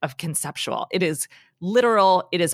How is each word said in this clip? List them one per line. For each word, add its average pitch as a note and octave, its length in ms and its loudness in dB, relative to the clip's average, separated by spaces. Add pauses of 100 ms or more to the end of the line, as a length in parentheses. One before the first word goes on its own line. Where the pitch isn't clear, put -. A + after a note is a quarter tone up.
of C3+ 140 -6
conceptual. - 760 -6
It F3+ 100 -2
is D#3 260 -4 (340)
literal. G3+ 720 4
It F3 100 0
is E3 120 0